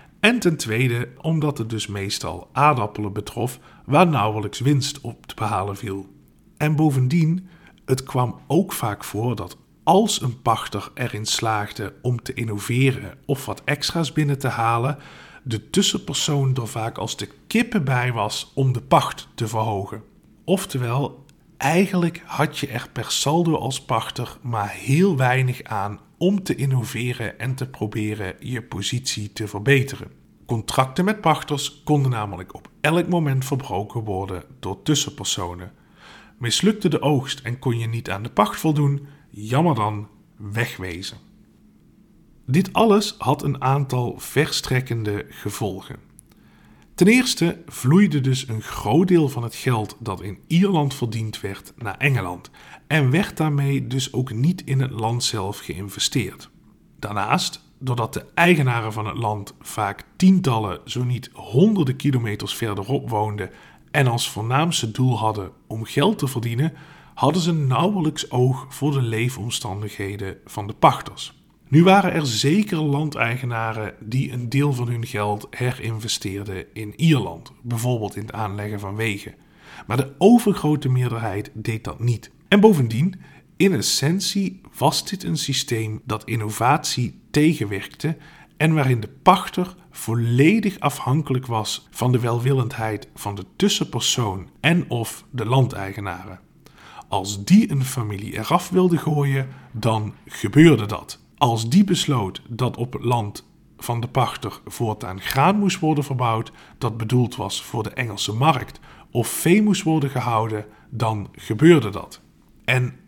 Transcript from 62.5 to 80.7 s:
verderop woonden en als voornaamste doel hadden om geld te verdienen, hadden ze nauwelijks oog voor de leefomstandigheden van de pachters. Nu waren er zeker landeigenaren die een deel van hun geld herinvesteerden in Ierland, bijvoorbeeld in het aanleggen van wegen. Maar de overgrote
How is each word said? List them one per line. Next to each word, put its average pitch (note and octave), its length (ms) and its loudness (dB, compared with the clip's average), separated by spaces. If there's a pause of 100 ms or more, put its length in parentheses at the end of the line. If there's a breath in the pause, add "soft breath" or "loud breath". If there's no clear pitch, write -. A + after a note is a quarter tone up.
verderop A#2 540 -4
woonden G#2 400 -2 (420 loud breath)
en C#3+ 160 4
als A#2 220 0
voornaamste B2 640 -2
doel B2+ 260 2
hadden G#2 340 -4 (160)
om A2+ 160 -8
geld F3 340 0
te C#3 100 -2
verdienen, A#2+ 460 -2 (420 loud breath)
hadden D#3 260 2
ze E3 120 0
nauwelijks D3+ 760 0
oog B2+ 380 2
voor D3 220 -2
de C#3 100 2
leefomstandigheden G#2 1400 -4
van G#2 220 -8
de G#2+ 60 -8
pachters. - 680 -2 (240)
Nu D#3 160 6
waren F#3 300 6
er D3+ 140 0
zeker D3 500 0
landeigenaren B2 1200 -4
die A#2+ 320 -4
een B2 180 -6
deel C#3 240 2
van A#2+ 140 -4
hun A#2+ 180 -4
geld G#2 440 -4
herinvesteerden G#2+ 1200 -6
in G#2+ 220 -10
Ierland, A2+ 560 0 (100)
bijvoorbeeld A#2 540 -2
in G2+ 60 -8
het G#2+ 120 -10
aanleggen G#2 460 -6
van G2+ 160 -8
wegen. G#2+ 380 -4 (540 loud breath)
Maar A2+ 100 -2
de C3+ 200 0
overgrote F3 720 4